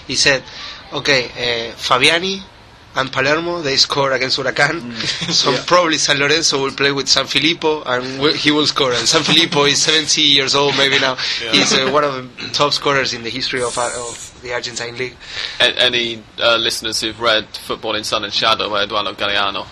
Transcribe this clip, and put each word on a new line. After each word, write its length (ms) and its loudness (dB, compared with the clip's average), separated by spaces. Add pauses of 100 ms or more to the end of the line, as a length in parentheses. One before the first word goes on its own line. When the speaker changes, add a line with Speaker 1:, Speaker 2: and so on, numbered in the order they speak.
Speaker 1:
He 100 -4
said, 260 4 (500)
"Okay, 340 2
uh, 500 -4
Fabiani 680 2 (540)
and 160 0
Palermo, 500 0
they 140 -2
score 360 2
against 260 0
Huracán. 420 0
Speaker 2:
Mm. 520 -6
Speaker 1:
<laughs> 0 -
So 200 2
Speaker 2:
Yeah. 140 0
Speaker 1:
probably 300 4
San 220 2
Lorenzo 420 2
will 120 -2
play 200 2
with 160 -4
San 180 2
Filippo, 580 0
and 340 -2
w-, 160 2
he 160 2
will 160 4
score. 260 2
And 160 0
San 140 4
Filippo 420 4
is 160 2
seventy 420 2
years 340 4
old 200 2
maybe 220 4
now. 180 0 (260)
Speaker 3:
Yeah. 100 -6
Speaker 1:
He's, 200 4
uh, 180 2
one 140 2
of 320 -6
the 120 -10
top 260 0
scorers 400 0
in 80 -10
the 80 -8
history 320 -4
of, 160 -4
uh, 100 0 (200)
of 340 -14
the 100 -10
Argentine 460 -6
League." 180 -6 (440)
Speaker 3:
A-, 200 2
any, 420 0 (160)
uh, 180 2
listeners 440 -2
who've 180 -6
read 280 0 (100)
Football 380 -6
in 100 -4
Sun 200 -2
and 100 -6
Shadow, 340 0
where 140 0
Eduardo 320 -2
Galeano 580 -2